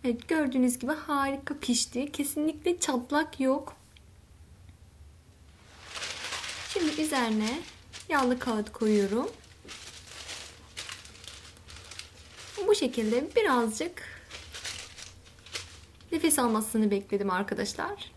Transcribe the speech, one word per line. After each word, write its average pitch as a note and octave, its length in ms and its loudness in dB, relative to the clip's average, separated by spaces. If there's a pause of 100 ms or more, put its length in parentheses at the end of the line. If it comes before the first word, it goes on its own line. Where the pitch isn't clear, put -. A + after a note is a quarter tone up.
Evet, A#3+ 240 0
gördüğünüz C4 500 4
gibi C4 140 -2
harika C#4 640 -2
pişti. B3+ 540 0
Kesinlikle D#4 680 0
çatlak C#4+ 600 0
yok. C4+ 360 2 (3000)
Şimdi D#4 320 0
üzerine B3 600 2 (480)
yağlı B3+ 300 4
kağıt G#3+ 340 0
koyuyorum. G#3+ 580 4 (3250)
Bu G#4+ 80 8
şekilde A#3+ 640 2
birazcık C#4+ 840 2 (1900)
nefes D#4 260 6
almasını A3 520 4
bekledim G3 400 0
arkadaşlar. G3+ 880 -2